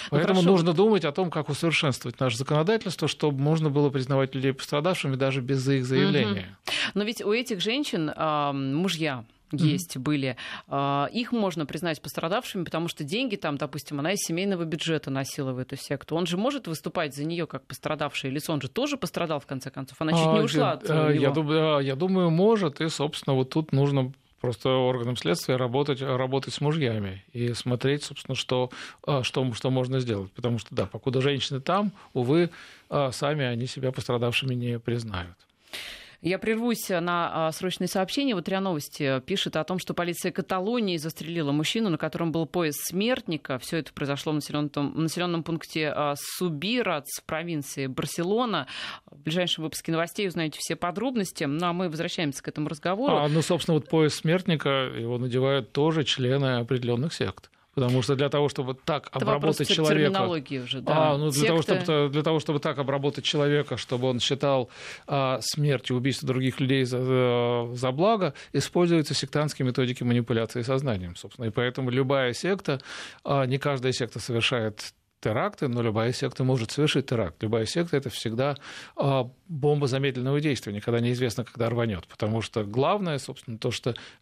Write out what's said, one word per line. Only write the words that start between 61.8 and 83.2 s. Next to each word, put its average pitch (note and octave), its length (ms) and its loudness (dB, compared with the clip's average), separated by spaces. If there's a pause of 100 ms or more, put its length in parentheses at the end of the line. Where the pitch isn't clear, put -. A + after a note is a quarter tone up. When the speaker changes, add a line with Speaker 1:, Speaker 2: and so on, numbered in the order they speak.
Speaker 2:
чтобы, D3 300 4
для D3+ 100 0
того, D#3+ 160 2
чтобы D3 220 0
так C#3+ 180 -4
обработать C#3 460 -2
человека, C#3+ 520 2
чтобы B2+ 320 -2
он B2 120 0
считал, C3+ 500 0 (380)
а, C3+ 340 0
смерть D3 480 0
и - 20 2
убийство B2+ 360 0
других C3 320 0
людей C3+ 240 2
за, B2 180 -2
за, A#2+ 720 2
за B2+ 160 0
благо, F3+ 420 2 (200)
используются E3+ 600 2
сектантские D3 520 0
методики B2+ 380 0
манипуляции A#2+ 580 2
сознанием, A2+ 540 -2
собственно. A2+ 300 -8
И G#2+ 40 0
поэтому B2 400 0
любая C3 420 2
секта, E3+ 480 -2 (440)
а, C#3 200 2
не C3 140 0
каждая C3 320 0
секта A#2+ 300 -2
совершает A2+ 760 -2 (260)
теракты, C#3+ 480 0
но A#2+ 120 0
любая A2+ 320 2
секта C3 320 -2
может B2+ 260 0
совершить C#3+ 360 2
теракт. G#2+ 360 -2
Любая A2 220 0
секта — E3+ 320 -2
это C3 140 -2
всегда, B2+ 460 -2 (380)
а, C3+ 360 2 (180)
бомба D3 380 2
замедленного C3+ 520 0
действия. C#3+ 320 -2
Никогда A#2 300 0
неизвестно, A#2+ 440 0
когда A2+ 260 -2
рванет. A#2 380 -2
Потому A2 340 -2
что A2 200 -2
главное, D3 540 0
собственно, B2+ 400 -10